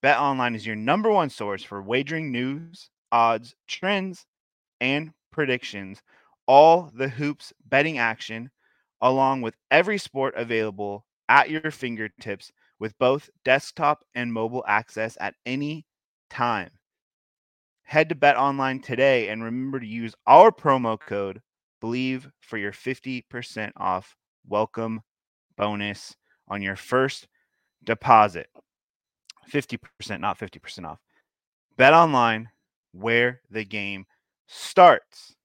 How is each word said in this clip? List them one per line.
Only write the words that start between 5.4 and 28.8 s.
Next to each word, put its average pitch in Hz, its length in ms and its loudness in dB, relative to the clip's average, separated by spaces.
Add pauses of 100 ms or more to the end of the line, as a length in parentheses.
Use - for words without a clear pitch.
All 160 480 8
the 131 140 -4
hoops 143 440 -10 (140)
betting 143 320 0
action, 113 500 -6 (520)
along 135 400 0
with 113 140 -8 (140)
every 180 300 2
sport 135 360 -6
available 107 680 -6 (240)
at 139 220 6
your 156 180 -6
fingertips 110 840 -10 (280)
with 107 180 -10
both 131 320 0 (160)
desktop 147 580 -2 (120)
and 120 180 -6
mobile 113 340 -6
access 110 520 -4
at - 160 -8 (100)
any 147 400 -8 (460)
time. 113 400 -4 (1120)
Head 156 260 0
to 160 60 -6
Bet 143 220 6
Online 135 420 -2
today 127 500 0
and 110 140 -8
remember 127 360 -8
to 117 80 -12
use 113 280 -10 (100)
our 175 260 10
promo 123 480 0
code 101 400 -8 (420)
Believe 131 460 -6 (120)
for - 180 -14
your 101 160 -8
fifty 131 560 -10
percent 113 480 -12
off 92 380 -6 (320)
welcome 110 540 -6 (560)
bonus 104 580 -6 (320)
on 101 140 -8
your 98 160 -6
first - 500 -2 (560)
deposit. 110 640 4 (960)